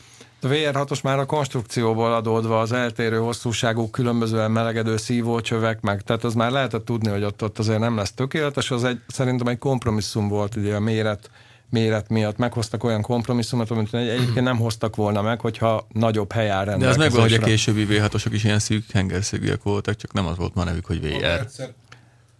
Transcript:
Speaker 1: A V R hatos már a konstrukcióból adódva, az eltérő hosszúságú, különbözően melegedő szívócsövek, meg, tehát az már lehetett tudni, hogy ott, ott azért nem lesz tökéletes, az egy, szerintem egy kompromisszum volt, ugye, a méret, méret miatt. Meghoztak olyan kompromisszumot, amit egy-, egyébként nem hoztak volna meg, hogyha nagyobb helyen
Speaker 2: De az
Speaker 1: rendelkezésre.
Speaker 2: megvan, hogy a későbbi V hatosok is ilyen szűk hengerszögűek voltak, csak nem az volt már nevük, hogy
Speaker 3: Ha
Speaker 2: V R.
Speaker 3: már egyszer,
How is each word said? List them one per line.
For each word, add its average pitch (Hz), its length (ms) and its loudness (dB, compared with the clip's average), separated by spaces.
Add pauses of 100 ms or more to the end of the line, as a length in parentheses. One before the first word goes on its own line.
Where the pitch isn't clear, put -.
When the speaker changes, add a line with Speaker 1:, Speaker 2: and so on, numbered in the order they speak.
(420)
Speaker 1:
A 135 60 -2
V 127 40 0 (180)
R 135 60 0
hatos 139 260 -2
már 139 180 2
a 139 60 0
konstrukcióból 117 880 0
adódva, 113 480 2
az 113 100 -2
eltérő 117 460 0
hosszúságú, 113 720 -2
különbözően 113 640 0
melegedő 113 460 0
szívócsövek, 113 840 0
meg, 101 200 0
tehát 113 220 0
az 117 100 0
már 117 180 2
lehetett 123 340 -2
tudni, 113 240 0
hogy 101 140 0
ott, 101 200 -4
ott 104 160 -2
azért 110 200 2
nem 117 160 0
lesz 101 160 -2
tökéletes, 135 600 -2
az 120 120 0
egy, 123 240 0
szerintem 127 400 0
egy 120 100 0
kompromisszum 110 680 0
volt, 104 280 -2
ugye, 104 200 0
a 101 40 -2
méret, 107 500 0 (400)
méret 110 400 0
miatt. 107 280 0
Meghoztak 120 460 -2
olyan 113 180 2
kompromisszumot, 117 680 -2
amit 110 220 -2
egy-, 120 140 0
egyébként 123 380 0
nem 127 120 2
hoztak 113 380 -2
volna 104 260 2
meg, 110 180 0
hogyha 113 540 0
nagyobb 110 380 0
helyen 107 240 0
Speaker 2:
De 95 60 0
az 98 40 -2
Speaker 1:
rendelkezésre. 127 380 4
Speaker 2:
megvan, 120 180 6
hogy 113 120 6
a 113 120 2
későbbi 110 400 2
V 104 160 2
hatosok 107 320 0
is 107 100 0
ilyen 104 160 2
szűk 107 320 -2
hengerszögűek 101 720 -2
voltak, 101 320 -2
csak - 180 -10
nem 98 120 0
az 85 120 -4
volt 87 180 -4
már 87 100 0
nevük, 85 200 -4
hogy 80 160 -2
Speaker 3:
Ha 80 60 -4
Speaker 2:
V 73 120 -2
R. - 20 -4
Speaker 3:
már 80 180 0
egyszer, - 340 -10 (680)